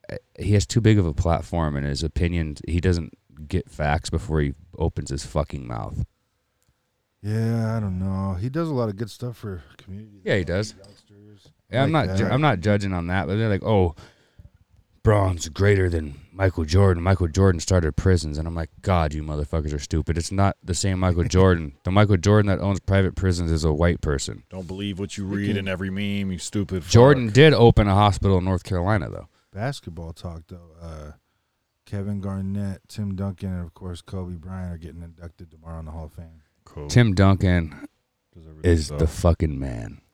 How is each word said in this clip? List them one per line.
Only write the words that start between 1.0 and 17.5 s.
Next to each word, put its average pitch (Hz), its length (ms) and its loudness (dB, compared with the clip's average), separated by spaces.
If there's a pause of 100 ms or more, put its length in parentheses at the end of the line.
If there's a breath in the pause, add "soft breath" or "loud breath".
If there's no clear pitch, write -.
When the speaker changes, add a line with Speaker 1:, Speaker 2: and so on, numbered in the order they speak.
Speaker 1:
a 76 80 0
platform, 82 600 0
and 71 100 -4
his 69 160 -4
opinion, 82 540 -2 (100)
he 82 140 -2
doesn't 85 340 -2 (340)
get - 220 -4
facts 76 400 -2
before 78 300 -2
he 71 140 -2 (240)
opens 87 320 -4
his 78 160 -8
fucking 71 400 -6
mouth. 55 380 -8 (1160)
Speaker 2:
Yeah, 113 540 -2
I 110 40 -2
don't 95 180 -4
know. 95 360 -2
He 101 160 -6
does 160 180 -4
a 151 60 -4
lot 120 160 -2
of 98 60 -8
good 107 140 -8
stuff 123 280 -12
for 92 240 -10 (160)
community 101 460 -18
Speaker 1:
Yeah, 165 120 0
he 90 80 0
Speaker 2:
development, - 20 -6
Speaker 1:
does. 95 280 -4 (120)
Speaker 2:
youngsters. - 680 -20 (200)
Speaker 1:
Yeah, 127 100 0
I'm 143 100 2
Speaker 2:
Like 127 160 0
Speaker 1:
not 95 100 -2
ju-, 98 60 2
Speaker 2:
that. 98 80 0
Speaker 1:
I'm 131 100 0
not 117 180 2
judging 101 320 0
on 85 140 -2
that, 90 200 -2
but 92 100 -2
they're 113 120 0
like, 98 160 0
"Oh, 95 300 2 (1080 loud breath)
Braun's 95 460 2
greater 95 400 2
than 78 260 -4 (180)
Michael 92 320 0
Jordan. 90 380 4
Michael 92 260 2
Jordan 90 320 2